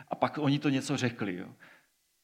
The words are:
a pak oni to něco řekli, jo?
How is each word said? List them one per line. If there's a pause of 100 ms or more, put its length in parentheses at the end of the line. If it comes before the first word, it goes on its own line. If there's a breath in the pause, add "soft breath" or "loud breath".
a
pak
oni
to
něco
řekli,
jo? (680 loud breath)